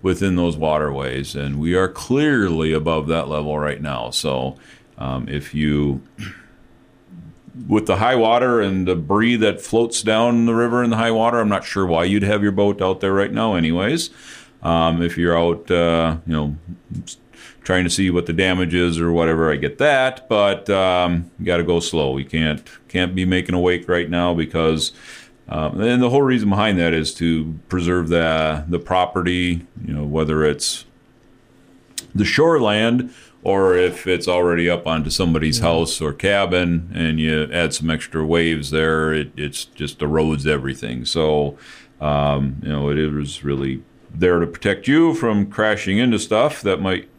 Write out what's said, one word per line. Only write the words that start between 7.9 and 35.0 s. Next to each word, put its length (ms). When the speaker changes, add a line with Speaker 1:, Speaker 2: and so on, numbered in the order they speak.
Speaker 1:
high 180
water 440
and 280
debris 480
that 260
floats 400
down 440
the 100
river 280
in 60
the 60
high 160
water, 280
I'm 100
not 160
sure 200
why 200
you'd 180
have 180
your 120
boat 280
out 200
there 120
right 180
now 220
anyways. 560
Um, 380
if 140
you're 220
out, 320
uh, 560
you 80
know, 220
trying 220
to 60
see 200
what 160
the 80
damage 400
is 260
or 120
whatever, 400
I 60
get 220
that, 500
but, 400
um, 680
you 80
gotta 180
go 180
slow. 360
You 80
can't, 380
can't 260
be 120
making 280
a 60
wake 300
right 200
now 240
because, 580
um, 320
and 200
the 80
whole 120
reason 280
behind 300
that 140
is 220
to 440
preserve 400
the, 580
the 120
property, 840
you 80
know, 100
whether 400
it's 420
the 100
shoreland 880
or 320
if 320
it's 200
already 420
up 180
onto 220